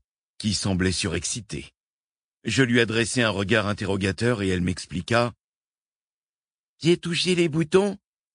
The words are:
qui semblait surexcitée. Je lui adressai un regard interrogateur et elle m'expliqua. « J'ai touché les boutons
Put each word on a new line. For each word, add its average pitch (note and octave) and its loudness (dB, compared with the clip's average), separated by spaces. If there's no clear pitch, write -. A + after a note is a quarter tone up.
qui G#2 -2
semblait F#2 0
surexcitée. E2 -6
Je A#2 2
lui A#2+ 4
adressai A2+ 2
un A2+ 4
regard G2+ 2
interrogateur G2+ -2
et G2 0
elle F2+ 0
m'expliqua. « G#2+ -2
J'ai E3+ 4
touché E3+ -2
les E3+ 2
boutons F#3 0